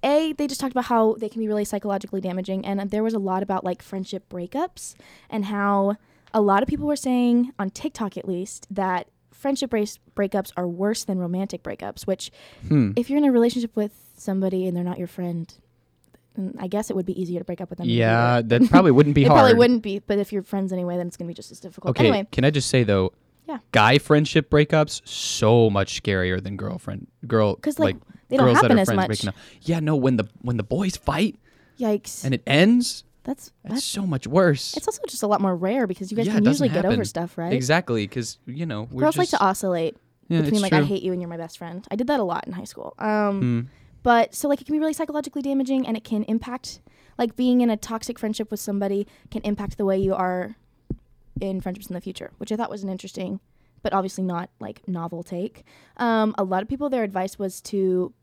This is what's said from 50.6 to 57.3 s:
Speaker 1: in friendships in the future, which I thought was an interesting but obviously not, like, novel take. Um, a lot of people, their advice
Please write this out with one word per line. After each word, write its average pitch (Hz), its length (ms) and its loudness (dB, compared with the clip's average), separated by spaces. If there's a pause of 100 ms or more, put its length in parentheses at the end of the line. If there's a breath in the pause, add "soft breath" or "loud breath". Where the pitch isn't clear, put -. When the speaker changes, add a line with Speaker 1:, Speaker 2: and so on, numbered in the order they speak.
Speaker 1:
in 190 200 -4
friendships 190 260 -8
in 180 80 -10
the 175 60 -8
future, - 380 -12
which - 140 -10
I 214 40 -4
thought 226 140 -4
was 202 120 -10
an 196 60 -6
interesting 190 520 -8 (440)
but - 80 -2
obviously 190 300 -2
not, 180 260 -4 (120)
like, - 260 -14
novel 170 380 -8
take. 185 400 -10 (320 soft breath)
Um, 220 420 0
a 196 60 2
lot 190 180 -2
of 220 60 -10
people, 277 200 -4
their 247 140 0
advice 190 340 -4